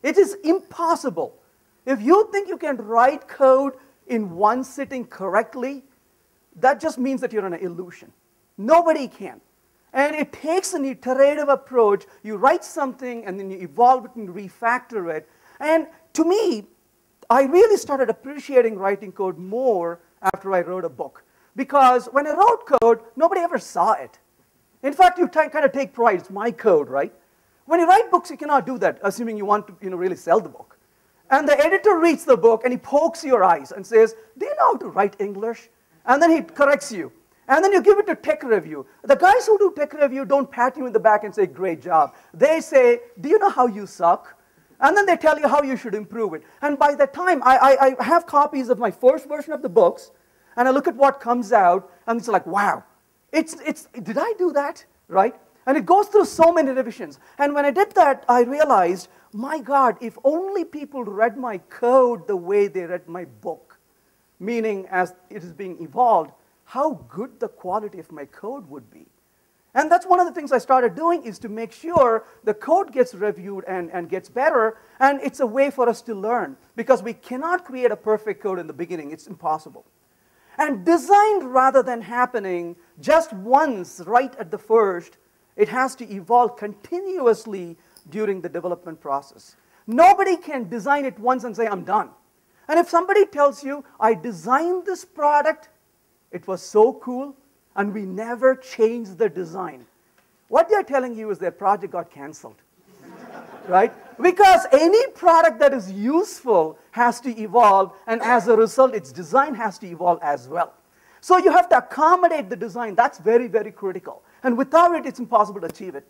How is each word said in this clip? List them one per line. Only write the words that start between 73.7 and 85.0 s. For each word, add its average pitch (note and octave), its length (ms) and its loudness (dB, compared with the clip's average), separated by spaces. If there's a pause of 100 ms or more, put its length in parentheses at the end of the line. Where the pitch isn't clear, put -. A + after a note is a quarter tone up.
and F3 180 -10
gets F#3 220 -10
better. C4+ 480 0 (220)
And C4+ 220 2
it's C#4 180 -6
a C4 60 0
way C4 240 0
for B3+ 160 0
us A#3 160 -2
to A#3 120 -10
learn, G3 420 -4 (200)
because A#3 260 0
we A3+ 100 -10
cannot E4 540 -6
create B3+ 240 -2
a - 60 -6
perfect G#3+ 460 -4
code F#3+ 160 -6
in E3 80 -12
the D#3 60 -16
beginning. D#3+ 380 -12
It's D3+ 160 -18
impossible. D#3 580 -10 (720)
And C#4 280 -4
design, G4 600 4
rather C4 380 2
than A#3+ 180 -6
happening G3 760 -6 (240)
just D#4+ 340 2
once A3 720 -2
right B3 300 0
at F3 140 -14
the G#3 80 -10
first, G3+ 600 0 (380)